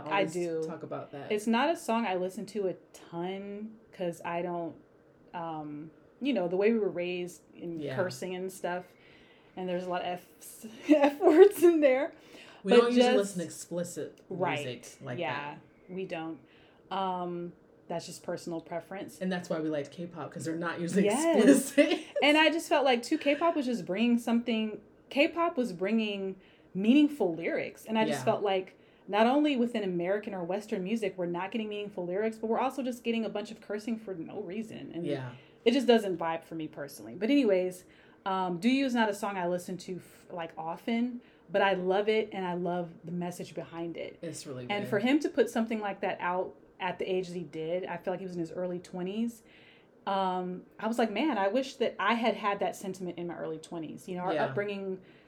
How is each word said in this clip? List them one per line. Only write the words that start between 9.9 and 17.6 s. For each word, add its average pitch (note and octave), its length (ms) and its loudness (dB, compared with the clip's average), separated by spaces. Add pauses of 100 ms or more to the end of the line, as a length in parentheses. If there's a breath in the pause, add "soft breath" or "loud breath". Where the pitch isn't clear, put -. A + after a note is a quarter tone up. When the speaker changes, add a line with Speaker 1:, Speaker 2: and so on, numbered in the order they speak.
Speaker 1:
lot F3 120 -2
of F3+ 180 -6 (200)
Fs, - 260 -18 (120)
<laughs> - 100 -8
F D4 320 6
words F4+ 420 10
in E4+ 180 8
there. C#4 320 4 (500 loud breath)
Speaker 2:
We F#3+ 100 2
Speaker 1:
But A#3+ 80 10
Speaker 2:
don't A#3 120 4
usually B3 140 6
Speaker 1:
just A3+ 100 6
Speaker 2:
listen G3 240 0
to E3 40 -4
explicit E3+ 760 -8 (120)
music F3 100 -8
Speaker 1:
Right. D3 640 -4
Speaker 2:
like B2+ 140 -8
Speaker 1:
Yeah, D3 360 -6
Speaker 2:
that. D#3 40 -18 (360)
Speaker 1:
we F#3 100 -6
don't. E3 340 -10 (520 soft breath)
Um, F3+ 640 -4 (360)